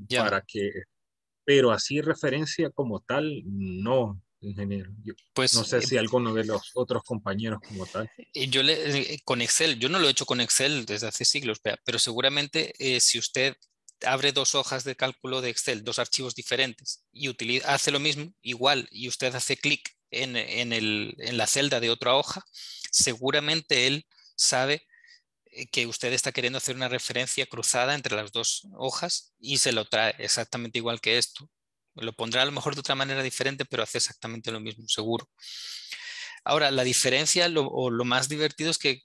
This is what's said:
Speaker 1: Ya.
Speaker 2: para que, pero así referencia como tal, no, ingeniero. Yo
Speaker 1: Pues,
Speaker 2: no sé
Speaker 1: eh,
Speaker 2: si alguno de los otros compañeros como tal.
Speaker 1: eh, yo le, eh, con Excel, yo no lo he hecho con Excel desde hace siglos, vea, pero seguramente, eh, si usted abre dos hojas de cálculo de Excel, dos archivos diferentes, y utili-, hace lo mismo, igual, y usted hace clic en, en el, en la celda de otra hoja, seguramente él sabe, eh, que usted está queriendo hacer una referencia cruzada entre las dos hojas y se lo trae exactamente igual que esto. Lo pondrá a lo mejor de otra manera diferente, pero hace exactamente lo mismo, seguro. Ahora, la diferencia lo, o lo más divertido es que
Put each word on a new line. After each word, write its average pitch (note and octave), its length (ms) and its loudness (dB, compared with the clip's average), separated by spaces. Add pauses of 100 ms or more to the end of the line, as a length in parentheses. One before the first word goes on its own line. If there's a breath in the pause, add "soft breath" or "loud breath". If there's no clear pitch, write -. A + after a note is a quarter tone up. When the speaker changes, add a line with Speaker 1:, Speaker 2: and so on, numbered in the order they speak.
Speaker 1:
Ya. B2 140 2
Speaker 2:
para G2 200 2
que, G2+ 280 -4 (760)
pero C3+ 260 8
así C#3 300 0
referencia D3 680 0
como A2+ 300 -2
tal, C#3+ 460 -2
no, G2 760 0 (200)
ingeniero. G2 500 -6 (120)
Yo G#2+ 100 -10 (200)
Speaker 1:
Pues, C3 200 4
Speaker 2:
no A2+ 100 4
sé B2 160 2
Speaker 1:
eh, G#2+ 80 0
Speaker 2:
si C3 100 2
alguno A2+ 360 2
de A2 120 2
los G#2+ 280 -4
otros B2 300 -2
compañeros A2 640 -4
como F#2+ 220 -10
tal. A2 220 -6 (240)
Speaker 1:
eh, C3+ 160 0
yo C3+ 140 2
le, D3 500 2
eh, D3+ 100 -10
con A#2+ 180 0
Excel, B2 380 2
yo B2 100 2
no F#3 100 2
lo D#3 80 6
he C3+ 40 6
hecho C3+ 140 2
con B2 160 0
Excel C3+ 440 2
desde G#2 220 -4
hace - 180 -4
siglos, B2+ 380 2
vea, G#2+ 220 0
pero A#2 140 -2
seguramente, C#3+ 800 0
eh, C3 200 2
si - 180 6
usted B2+ 380 0 (500)
abre C3+ 260 2
dos C3+ 240 2
hojas C3 300 -2
de C3+ 100 -6
cálculo C3 460 -4
de B2 80 -2
Excel, A2+ 340 -2
dos A#2 160 -4
archivos B2 340 -2
diferentes, - 800 -2
y C#3 160 -8
utili-, B2 380 -2
hace C#3 260 2
lo C#3+ 80 0
mismo, D3 420 -4
igual, B2 500 0
y A#2+ 180 -8
usted B2+ 260 -2
hace B2+ 220 -2
clic - 400 -2 (120)
en, B2 280 -4
en A#2 340 -2
el, G#2+ 480 0
en B2 180 -4
la A2 100 2
celda C#3 340 2
de A#2 80 0
otra B2 260 2
hoja, D3 300 -2 (460 loud breath)
seguramente C#3 960 2
él D3 200 0 (300 soft breath)
sabe, C3+ 500 2 (640 soft breath)
eh, B2 160 -14
que A#2+ 180 0
usted A#2+ 280 -2
está B2+ 180 0
queriendo B2+ 260 -2
hacer B2+ 200 -4
una C3 100 -4
referencia B2+ 580 -2
cruzada B2+ 480 0
entre C3+ 220 -2
las G#2 160 -6
dos - 360 -2 (100)
hojas - 600 -4
y C#3 200 -4
se C3 160 2
lo A2 100 0
trae A2 340 2
exactamente A#2 600 -2
igual A#2 220 -4
que A#2 160 2
esto. - 320 -4 (460)
Lo A2 180 -8
pondrá A#2 300 -2
a - 20 4
lo C#3+ 80 -4
mejor C#3+ 220 -4
de C#3+ 40 -8
otra C3+ 160 -4
manera C3+ 260 -2
diferente, C3+ 440 -2
pero A#2 180 -4
hace - 140 -6
exactamente A2+ 520 -4
lo A2 120 -8
mismo, A2 260 -12
seguro. A#2 420 -2 (1160 loud breath)
Ahora, D3 260 4
la C3 140 2
diferencia D3 640 4
lo, D3+ 180 2
o B2+ 220 0
lo A#2+ 160 0
más B2+ 240 2
divertido D3+ 420 -2
es D#3+ 60 0
que C3+ 280 0